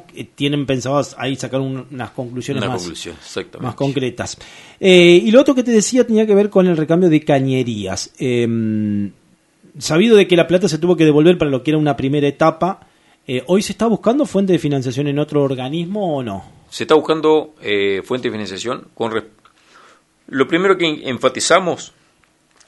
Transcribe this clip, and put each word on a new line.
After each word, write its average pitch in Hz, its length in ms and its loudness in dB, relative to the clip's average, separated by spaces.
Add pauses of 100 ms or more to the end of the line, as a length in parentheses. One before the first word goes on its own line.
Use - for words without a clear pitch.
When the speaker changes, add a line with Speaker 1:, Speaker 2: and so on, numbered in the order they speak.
(160)
Speaker 1:
eh, 131 80 -14 (100)
tienen 143 320 -4
pensado 135 360 -2 (160)
ahí 127 180 -6
sacar 131 240 -6
un, 131 320 -8
unas 123 200 -12
conclusiones 123 520 -8
Speaker 2:
Una 98 80 -4
Speaker 1:
más, 90 100 -6
Speaker 2:
conclusión, 85 380 -12
exactamente. - 480 -12
Speaker 1:
más 117 80 -8
concretas. 131 600 -4 (420)
Eh, 180 460 8
y 220 60 2
lo 247 100 8
otro 302 120 2
que 247 100 0
te 240 80 -2
decía 233 360 2
tenía 220 180 2
que 214 80 2
ver 202 160 2
con 190 180 4
el 175 100 2
recambio 165 320 2
de 151 160 4
cañerías. 127 920 -2
Em, 110 920 -2 (640)
sabido 185 380 2
de 196 120 6
que 175 100 4
la 165 100 2
plata 180 220 2
se 151 80 -2
tuvo 175 180 0
que 156 80 2
devolver 156 340 4
para 151 140 -2
lo 127 100 -2
que 156 100 -2
era 151 60 0
una 147 200 0
primera 143 300 -2
etapa, 160 600 -2 (400)
eh, 127 200 -6
¿hoy 190 140 2
se - 120 -8
está 220 140 -2
buscando 240 380 0
fuente 190 280 0
de 156 60 2
financiación 139 480 -2
en 143 120 -2
otro 147 240 0
organismo 156 720 -4
o 131 60 -6
no? 98 220 -10 (240)
Speaker 2:
Se - 160 -10
está 156 100 4
buscando, 156 640 0
eh, 101 440 -2
fuente 127 240 -6
de - 20 -4
financiación. 104 640 -10
Con 113 180 -6
res-, 110 140 -6 (1000)
lo 135 200 0
primero 185 300 0
que 170 100 -2
en-, 151 200 -6
enfatizamos, 131 840 -2 (760)